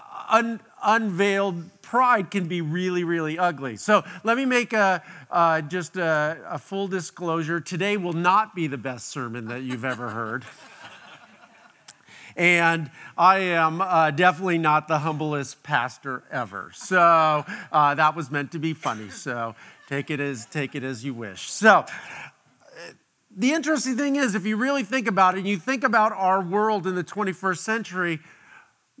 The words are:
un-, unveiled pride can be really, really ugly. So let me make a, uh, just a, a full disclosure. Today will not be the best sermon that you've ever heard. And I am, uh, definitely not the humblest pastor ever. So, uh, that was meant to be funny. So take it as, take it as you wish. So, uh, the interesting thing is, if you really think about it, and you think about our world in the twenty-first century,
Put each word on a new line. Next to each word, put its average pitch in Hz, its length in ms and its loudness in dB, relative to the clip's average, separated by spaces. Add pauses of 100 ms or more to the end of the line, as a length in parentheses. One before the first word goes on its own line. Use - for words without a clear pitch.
(280)
un-, 226 320 2 (200)
unveiled 196 840 0 (180)
pride 240 480 2
can 185 160 -2
be 175 140 -4
really, 180 420 -2
really 165 360 -2
ugly. 139 360 -2
So 208 300 2 (180)
let 226 140 0
me 269 80 0
make 247 300 0
a, 190 280 2 (280)
uh, 165 320 2
just 165 340 -8
a, 160 400 0 (100)
a 165 120 -8
full 196 280 -6
disclosure. 170 760 -4
Today 185 360 -2
will 175 160 -4
not 190 420 2
be 170 120 -2
the 139 100 -6
best 123 320 -8
sermon 120 380 -8
that 120 160 -8
you've 127 240 -6
ever 120 240 -6
heard. 113 340 -6 (1900)
And 170 540 2 (260)
I 185 220 6
am, 165 420 2
uh, 170 300 4
definitely 175 480 2
not 151 280 2
the 160 120 0
humblest 147 640 -4
pastor 127 680 -4
ever. 101 440 -8
So, - 240 0 (760)
uh, 147 220 4
that 156 200 4
was 151 160 -8
meant 143 220 -4
to 170 60 -8
be 156 160 -4
funny. 110 340 -6
So 117 460 -8 (340)
take 139 220 -4
it 143 100 -4
as, 135 240 -4
take 139 300 -6
it 131 100 -8
as 131 220 -8
you 135 80 -6
wish. 104 360 -12
So, 214 200 4
uh, 170 160 6 (1500)
the 233 180 2
interesting 269 440 0
thing 285 200 0
is, 254 180 0
if 185 100 -2
you 214 140 -2
really 269 240 0
think 208 240 -4
about 185 300 4
it, - 20 -4
and 190 100 -4
you 208 80 0
think 247 280 -2
about 220 280 4
our 190 300 2
world 202 440 0
in 185 100 -2
the 175 60 -2
twenty-first 190 640 -4
century, 180 560 -4 (800)